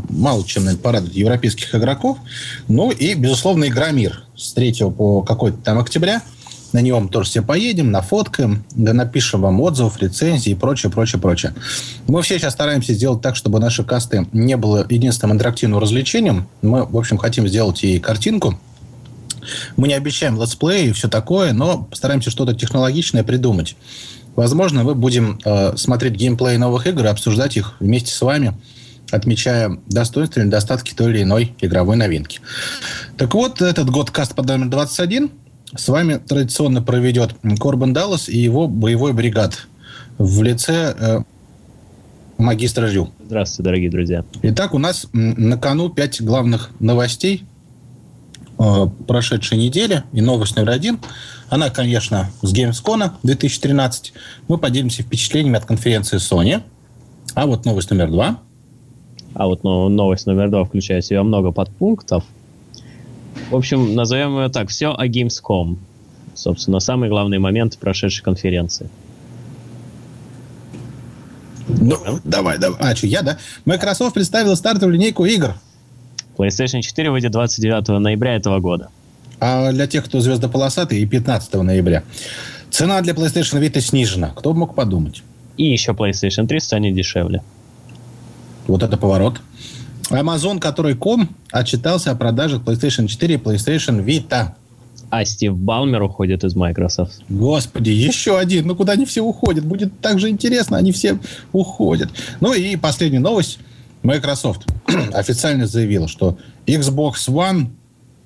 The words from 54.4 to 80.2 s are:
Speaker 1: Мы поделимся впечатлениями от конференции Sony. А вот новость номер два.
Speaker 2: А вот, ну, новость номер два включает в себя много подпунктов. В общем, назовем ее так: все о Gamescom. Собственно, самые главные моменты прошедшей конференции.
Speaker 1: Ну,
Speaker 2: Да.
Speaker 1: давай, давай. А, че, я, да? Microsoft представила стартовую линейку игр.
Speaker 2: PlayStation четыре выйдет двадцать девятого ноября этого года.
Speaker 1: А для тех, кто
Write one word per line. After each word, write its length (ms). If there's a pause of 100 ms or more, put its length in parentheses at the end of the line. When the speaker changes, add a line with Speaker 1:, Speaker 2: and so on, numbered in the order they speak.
Speaker 1:
Мы 80
поделимся 460
впечатлениями 560
от 80
конференции 500
Sony. 460 (720)
А 120
вот 200
новость 240
номер 200
два. 280 (960)
Speaker 2:
А 120
вот, 160
ну, 280
новость 360
номер 220
два 160
включает 400
в 40
себя 140
много 300
подпунктов. 720 (1300)
В 40
общем, 400
назовем 440
ее 100
так: 220
все 260
о 100
Gamescom. 680 (580)
Собственно, 460
самые 300
главные 280
моменты 400
прошедшей 460
конференции. 640 (2750)
Speaker 1:
Ну, 360
Speaker 2:
Да. 200
Speaker 1:
давай, 340
давай. 220
А, 140
че, 120
я, 140
да? 160 (300)
Microsoft 480
представила 400
стартовую 400
линейку 320
игр. 280 (840)
Speaker 2:
PlayStation 460
четыре 280
выйдет 220
двадцать 280
девятого 380
ноября 380
этого 220
года. 300 (500)
Speaker 1:
А 320
для 160
тех, 180
кто 160